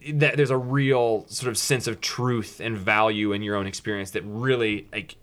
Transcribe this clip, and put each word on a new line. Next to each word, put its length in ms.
that 220
there's 140
a 60
real 720
sort 220
of 100
sense 300
of 120
truth 600
and 180
value 540
in 100
your 140
own 100
experience 460
that 100
really, 720
like, 300